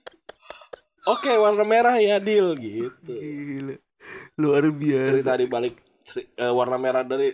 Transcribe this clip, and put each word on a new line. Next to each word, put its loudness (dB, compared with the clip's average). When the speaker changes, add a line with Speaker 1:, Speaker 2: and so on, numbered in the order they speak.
Speaker 1:
Oke, 0
warna 4
merah 4
ya, 4
deal 2
gitu. -8
Speaker 2:
Gila. -10
Luar 4
biasa. 0
Speaker 1:
Cerita 2
di 0
balik -4
ceri-, -14
eh, -4
warna 0
merah -2
dari -2